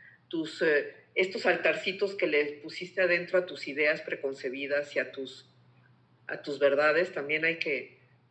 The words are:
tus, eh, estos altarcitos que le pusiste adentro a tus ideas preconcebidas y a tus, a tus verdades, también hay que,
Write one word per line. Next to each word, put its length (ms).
tus, 340
eh, 300
estos 320
altarcitos 680
que 100
le 180
pusiste 360
adentro 380
a 80
tus 220
ideas 340
preconcebidas 960
y 20
a 140
tus, 360
a 160
tus 160
verdades, 540
también 320
hay 140
que, 420